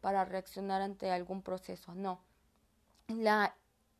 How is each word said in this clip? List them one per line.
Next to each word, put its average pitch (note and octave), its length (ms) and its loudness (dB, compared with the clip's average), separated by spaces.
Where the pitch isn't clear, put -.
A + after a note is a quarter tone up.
para G3 240 4
reaccionar F#3+ 560 -2
ante G3 280 -2
algún F3+ 300 -2
proceso. F#3 540 -8
No. F#3 260 -4
La G#3+ 460 4